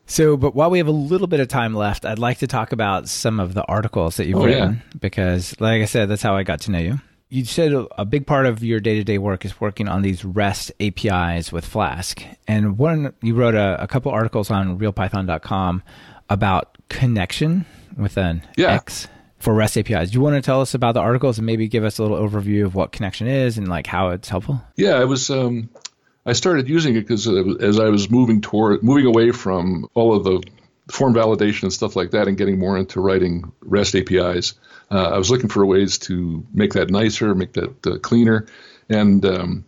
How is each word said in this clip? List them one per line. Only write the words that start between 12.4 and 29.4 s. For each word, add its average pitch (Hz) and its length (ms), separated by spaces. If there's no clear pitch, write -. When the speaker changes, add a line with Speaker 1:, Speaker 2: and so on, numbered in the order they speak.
Speaker 1:
And 107 300
one, 151 440
you 113 140
wrote 117 180
a, 101 300
a - 40
couple 139 240
articles 110 380
on 95 300
real 104 140
python 95 340
dot 82 160
com 92 400
about 101 480
connection 131 760
with 101 220
an 85 240
Speaker 2:
Yeah. 170 160
Speaker 1:
X - 340
for - 160
rest 107 240
A 107 60
P 113 100
Is. 87 160
Do 107 60
you 127 60
wanna 143 200
tell 131 200
us 131 120
about 120 200
the 120 80
articles 120 360
and 113 80
maybe 113 220
give 107 160
us 107 160
a 113 40
little 104 140
overview 104 480
of 92 80
what 95 180
connection 110 360
is 127 320
and, 98 80
like, 85 180
how 90 240
it's 92 200
helpful? 107 320
Speaker 2:
Yeah, 190 180
I 131 120
was, 131 240
um, 120 400
I 120 80
started 147 340
using 151 280
it 110 120
'cause, 110 200
uh, 95 320
as 104 200
I 110 100
was 101 200
moving 117 320
toward, 104 420
moving 135 220
away 117 260
from 92 640